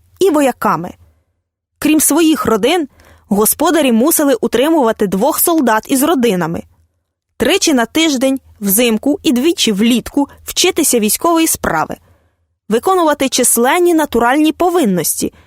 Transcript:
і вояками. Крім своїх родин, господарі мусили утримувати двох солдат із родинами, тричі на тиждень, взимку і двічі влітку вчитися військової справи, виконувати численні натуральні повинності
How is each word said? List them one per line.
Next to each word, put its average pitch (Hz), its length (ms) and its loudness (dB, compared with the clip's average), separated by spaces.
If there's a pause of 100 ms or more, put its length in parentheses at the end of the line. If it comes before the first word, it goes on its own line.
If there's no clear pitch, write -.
(200)
і 381 100 2
вояками. 240 640 -2 (840)
Крім 311 200 2
своїх 311 460 0
родин, 247 420 0 (400)
господарі 277 640 0
мусили 277 500 2
утримувати 240 680 0
двох 196 320 -2
солдат 320 480 0
із 269 160 0
родинами, 208 600 0 (720)
тричі 285 360 0
на 240 120 2
тиждень, 269 540 -2 (200)
взимку 220 640 0
і 320 80 0
двічі 254 400 0
влітку 233 580 -2 (140)
вчитися - 560 -2
військової 320 480 0
справи, - 500 -4 (720)
виконувати 294 600 0
численні 302 640 0
натуральні 294 580 2
повинності 302 800 -2 (140)